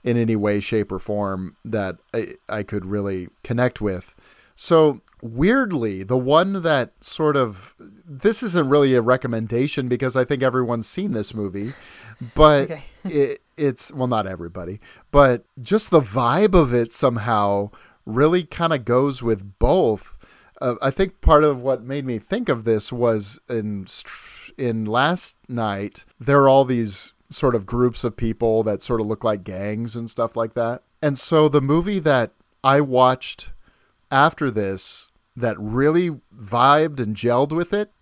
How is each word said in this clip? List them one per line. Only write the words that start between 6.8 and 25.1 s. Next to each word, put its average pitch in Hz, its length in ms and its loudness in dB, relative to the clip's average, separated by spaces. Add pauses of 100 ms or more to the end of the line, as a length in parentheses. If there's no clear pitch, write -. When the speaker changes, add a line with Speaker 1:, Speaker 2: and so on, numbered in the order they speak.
Speaker 1:
sort 151 340 0
of, 104 360 -2 (320)
this 180 380 -2
isn't 170 260 0
really 139 240 6
a 123 80 6
recommendation 123 880 0
because 123 280 -2
I 131 100 2
think 135 180 -2
everyone's 120 440 -2
seen 202 260 -6
this 107 200 -6
movie, 101 400 -6 (640)
but 147 360 6
Speaker 2:
Okay. 147 120 -12 (100)
<laughs> - 120 -20
Speaker 1:
it, 143 340 0 (180)
it's, 143 360 -4
well, 127 140 -4
not 107 200 -2
everybody, 90 520 -12 (320)
but 135 320 4 (180)
just 202 300 -2
the 160 100 6
vibe 127 520 0
of 143 200 4
it 117 180 0
somehow 104 800 0 (340)
really 156 380 2
kinda 165 360 -2
goes 123 420 0
with 101 380 -4
both. 127 580 2 (440)
Uh, 123 200 -2
I 135 100 0
think 190 300 -2
part 151 220 8
of 139 180 2
what 127 220 -2
made 135 220 -6
me 120 140 -4
think 226 300 -4
of 117 140 0
this 110 280 0
was 113 480 -2 (100)
in 104 380 -6
str-, - 720 -16
in 113 280 -2
Last 139 520 -2 (120)